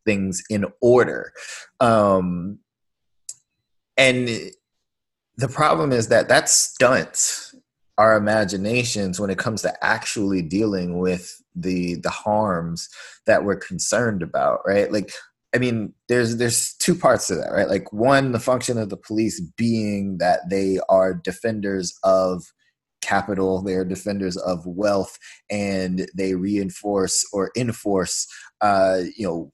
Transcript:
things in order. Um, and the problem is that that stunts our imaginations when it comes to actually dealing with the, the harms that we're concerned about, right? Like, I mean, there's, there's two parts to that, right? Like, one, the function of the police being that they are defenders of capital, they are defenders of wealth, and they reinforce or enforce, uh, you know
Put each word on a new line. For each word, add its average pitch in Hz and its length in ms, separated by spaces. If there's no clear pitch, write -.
things 98 460
in 101 160
order. 107 500
Um, 98 800
and 127 320
the 120 100
problem 151 440
is 117 160
that 117 220
that 139 200
stunts - 1080
our 110 180
imaginations 104 1040
when 101 100
it 92 80
comes 110 240
to - 240
actually 101 560
dealing 90 580
with 92 420
the, 90 420
the - 140
harms 92 800
that 98 180
we're 98 140
concerned 104 640
about, 67 440
right? 101 240
Like, 98 220
I 120 40
mean, 117 360
there's, 117 300
there's 117 380
two - 200
parts 120 320
to 95 80
that, 55 160
right? 90 160
Like, 92 240
one, 135 400
the 117 80
function 123 380
of 107 120
the 95 60
police 107 460
being 101 760
that 87 300
they 95 380
are 95 260
defenders 98 920
of 92 380
capital, 95 600
they 98 120
are 92 100
defenders 95 540
of 87 280
wealth, 98 520
and 95 640
they 95 200
reinforce 98 1000
or 95 240
enforce, 101 720
uh, 95 400
you 107 100
know 82 260